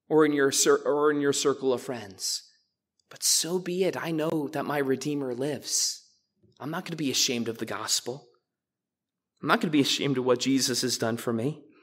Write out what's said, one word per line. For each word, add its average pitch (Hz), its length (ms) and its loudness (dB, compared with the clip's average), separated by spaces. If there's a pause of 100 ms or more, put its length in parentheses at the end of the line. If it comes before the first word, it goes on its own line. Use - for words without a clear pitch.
or 156 180 6
in 147 80 0
your 139 180 4
cir-, 143 320 4
or 147 260 4
in 147 120 0
your 143 100 4
circle 131 400 2
of 120 100 0
friends. 107 600 -8 (680)
But - 140 -10
so 170 340 2
be 175 260 -2
it. 160 120 0
I 147 140 -4
know 156 420 -2
that 143 140 -4
my 147 120 -2
Redeemer 135 560 -2
lives. - 720 -2 (560)
I'm 139 100 -8
not 170 140 -6
gonna 165 120 -8
be 147 140 -2
ashamed 120 380 0
of 110 100 -6
the 113 80 -6
gospel. 110 640 -6 (1120)
I'm - 80 -6
not 196 120 2
gonna 185 100 0
be 147 100 4
ashamed 135 380 0
of 127 60 -2
what 123 160 2
Jesus 131 420 0
has 123 160 -2
done 113 180 0
for 117 160 -4
me. 120 320 -4 (180)